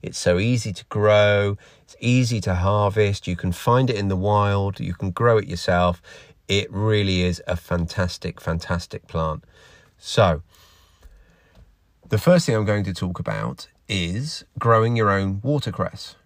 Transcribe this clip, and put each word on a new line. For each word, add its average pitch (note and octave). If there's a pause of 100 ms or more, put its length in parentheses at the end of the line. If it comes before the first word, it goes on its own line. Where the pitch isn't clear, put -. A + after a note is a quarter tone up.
It's -
so F2
easy A2
to -
grow. G#2 (240)
It's -
easy A#2+
to F#2
harvest. G2+
You F2+
can F2+
find B2
it A2+
in G2+
the F#2+
wild. G2+
You F2+
can F#2+
grow A#2
it G#2
yourself. F2 (460)
It G2
really G2+
is F2+
a F2
fantastic, F2
fantastic -
plant. D#2+ (540)
So, E2+ (1600)
the G#2+
first F3
thing A#2
I'm G#2+
going G#2
to F#2+
talk F2+
about G#1+ (220)
is G2 (120)
growing A#2
your A2
own G2
watercress. B2 (100)